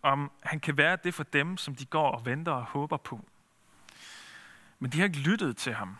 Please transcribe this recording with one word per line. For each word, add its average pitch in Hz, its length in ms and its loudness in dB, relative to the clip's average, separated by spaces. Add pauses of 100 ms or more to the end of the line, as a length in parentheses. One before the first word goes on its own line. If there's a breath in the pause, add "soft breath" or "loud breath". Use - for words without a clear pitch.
om 143 300 2 (120)
han 156 160 -2
kan 143 180 0
være 165 260 6
det 180 100 0
for 156 100 -6
dem, 160 340 0
som 135 180 -8
de 131 100 -12
går 151 260 2
og 120 140 -6
venter 151 260 -2
og 123 120 -2
håber 147 340 -2
på. 110 280 -10 (1500 loud breath)
Men 127 120 -4
de 147 60 0
har 185 80 6
ikke 165 140 0
lyttet 160 380 2
til 120 160 -4
ham. 101 260 -8